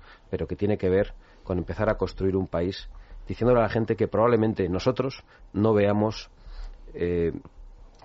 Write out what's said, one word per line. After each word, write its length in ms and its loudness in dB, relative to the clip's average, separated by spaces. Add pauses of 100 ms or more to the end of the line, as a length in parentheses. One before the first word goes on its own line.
(300)
pero 180 -4
que 100 -8
tiene 200 0
que 120 0
ver 240 2 (320)
con 120 -2
empezar 320 -2
a 60 0
construir 400 -2
un 120 0
país 420 -4 (380)
diciéndole 340 2
a 20 4
la 60 0
gente 260 0
que 140 0
probablemente 580 2
nosotros 560 -2 (300)
no 200 4
veamos, 560 2 (640)
eh, 380 0 (720)